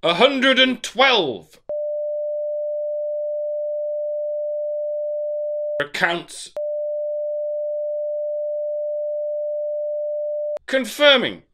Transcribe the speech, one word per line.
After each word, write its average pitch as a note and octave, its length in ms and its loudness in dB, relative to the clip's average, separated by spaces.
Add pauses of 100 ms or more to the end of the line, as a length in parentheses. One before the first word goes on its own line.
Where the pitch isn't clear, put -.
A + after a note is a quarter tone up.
a E3+ 120 4
hundred C4 440 6
and C4 240 6
twelve F#3+ 760 2 (4000)
accounts E3+ 720 -2 (4000)
confirming B3 760 2 (120)